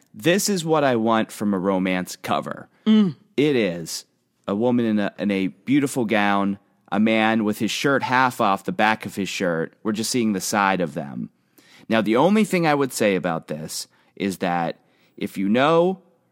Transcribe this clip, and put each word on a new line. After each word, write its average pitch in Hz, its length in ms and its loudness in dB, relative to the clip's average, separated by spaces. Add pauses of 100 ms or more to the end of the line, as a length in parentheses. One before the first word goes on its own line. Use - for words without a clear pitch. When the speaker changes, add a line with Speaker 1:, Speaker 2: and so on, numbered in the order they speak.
(120)
Speaker 1:
This 165 380 0
is 180 160 0
what 156 180 2
I 131 120 4
want 110 360 0
from 104 220 -2
a 95 60 -2
romance 92 560 -2
cover. - 520 -6 (200)
Speaker 2:
Mm. 214 280 4 (220)
Speaker 1:
It 143 180 2
is 87 500 -4 (420)
a 101 80 -2
woman 120 300 2
in 107 140 0
a, 101 180 -2
in 101 140 -2
a 95 160 0
beautiful 127 580 -2
gown, 101 540 0 (320)
a 101 80 0
man 110 440 2
with 104 140 -2
his 104 140 -2
shirt 139 320 0
half 127 360 0
off 98 240 0
the - 80 -6
back 107 360 0
of - 80 -12
his 98 120 -4
shirt. 85 540 -2
We're 110 100 -2
just 107 200 -2
seeing 110 220 0
the 95 60 -2
side 95 420 2
of 78 120 -4
them. 65 380 -10 (580)
Now, 113 120 2
the 107 140 2
only 196 280 4
thing 175 240 0
I 147 80 2
would 139 180 -2
say 104 220 2
about 82 320 -4
this 78 400 -10 (280)
is 95 220 -4
that 87 400 -2 (400)
if - 180 -8
you 98 140 -2
know, 165 540 2 (280)